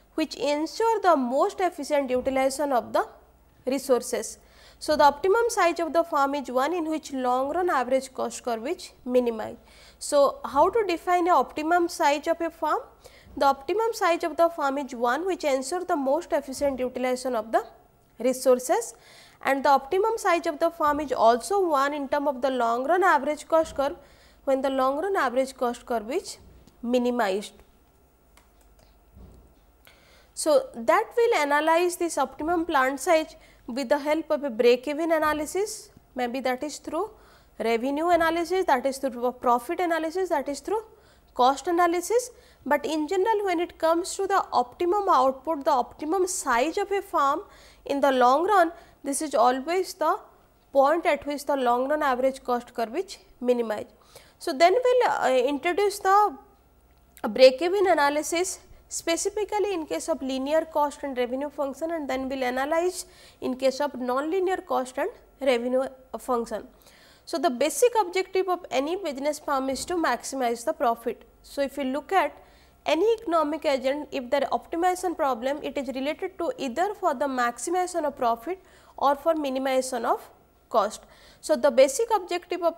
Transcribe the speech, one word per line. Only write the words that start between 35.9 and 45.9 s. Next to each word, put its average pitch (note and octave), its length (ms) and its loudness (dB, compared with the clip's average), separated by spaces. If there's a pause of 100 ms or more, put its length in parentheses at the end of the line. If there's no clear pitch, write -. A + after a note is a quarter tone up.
maybe B3 260 -4
that B3+ 220 -2
is D4 160 -8
through F4+ 320 -6 (480)
revenue B3+ 500 0
analysis, E4+ 580 2
that C#4 200 2
is C4+ 120 -2
through A#3+ 340 -4
profit B3 480 0
analysis, E4 480 -2
that C#4+ 200 -2
is C#4+ 120 -6
through A4 240 -4 (500)
cost C4+ 320 2
analysis. F4 640 0 (340)
But C#4+ 220 0
in D4+ 220 -2
general, G4+ 360 0
when F4 140 0
it E4+ 200 -6
comes E4 380 0
to G4 120 -2
the G4 240 2
optimum F4+ 560 0
output, C4+ 560 2
the D#4+ 80 2
optimum D#4 560 -2